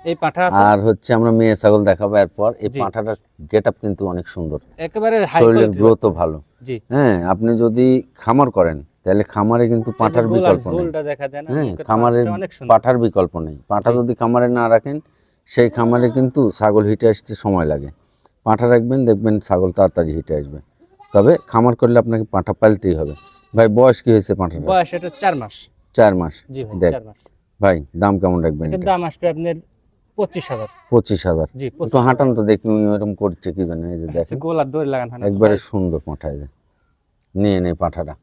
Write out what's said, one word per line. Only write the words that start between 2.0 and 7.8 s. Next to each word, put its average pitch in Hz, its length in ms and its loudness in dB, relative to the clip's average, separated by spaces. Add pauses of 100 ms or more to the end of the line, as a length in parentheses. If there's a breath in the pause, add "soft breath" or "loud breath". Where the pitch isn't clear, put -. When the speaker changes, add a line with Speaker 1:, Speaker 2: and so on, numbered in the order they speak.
Speaker 2:
এরপর। 104 440 0
এই 104 80 -6
Speaker 1:
জি। 131 120 -8
Speaker 2:
পাঁঠাটার 104 360 -6 (360)
গেট 107 140 2
আপ 117 140 0
কিন্তু 98 260 -4
অনেক 87 220 -6
সুন্দর। 78 300 -8 (200)
Speaker 1:
একেবারে 214 380 -2
হাই 160 260 0
Speaker 2:
শরীরের 113 120 6
Speaker 1:
কোয়ালিটির 107 280 2
Speaker 2:
গ্রোথও 113 260 4
Speaker 1:
বাচ্চা। 82 120 -2
Speaker 2:
ভালো। 78 220 -4 (200)
Speaker 1:
জি। 123 180 -10 (100)
Speaker 2:
হ্যাঁ, 117 340 2
আপনি 110 340 0
যদি 123 440 2 (120)